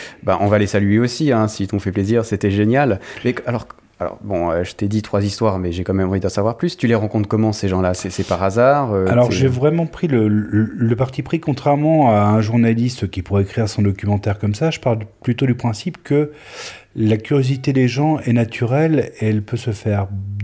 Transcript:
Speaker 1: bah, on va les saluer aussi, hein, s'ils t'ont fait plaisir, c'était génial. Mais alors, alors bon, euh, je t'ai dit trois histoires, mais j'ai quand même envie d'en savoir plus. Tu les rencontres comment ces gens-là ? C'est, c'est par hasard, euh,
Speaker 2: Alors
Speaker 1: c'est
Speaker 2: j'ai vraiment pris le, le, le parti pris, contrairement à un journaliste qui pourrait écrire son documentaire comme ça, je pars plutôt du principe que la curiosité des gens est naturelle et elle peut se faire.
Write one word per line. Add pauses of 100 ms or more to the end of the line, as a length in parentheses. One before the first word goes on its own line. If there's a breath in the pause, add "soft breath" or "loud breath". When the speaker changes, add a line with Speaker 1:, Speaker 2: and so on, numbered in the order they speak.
(240 loud breath)
Speaker 1:
bah,
on
va
les
saluer
aussi,
hein,
s'ils
t'ont
fait
plaisir,
c'était
génial. (240 loud breath)
Mais (100)
alors, (320)
alors
bon,
euh,
je
t'ai
dit
trois
histoires,
mais
j'ai
quand
même
envie
d'en
savoir
plus.
Tu
les
rencontres
comment
ces
gens-là ?
C'est,
c'est
par
hasard,
euh,
Speaker 2:
Alors
Speaker 1:
c'est
Speaker 2:
j'ai
vraiment
pris
le,
le, (100)
le
parti
pris,
contrairement
à
un
journaliste
qui
pourrait
écrire
son
documentaire
comme
ça,
je
pars (260)
plutôt
du
principe
que (640 loud breath)
la
curiosité
des
gens
est
naturelle
et
elle
peut
se
faire. (360)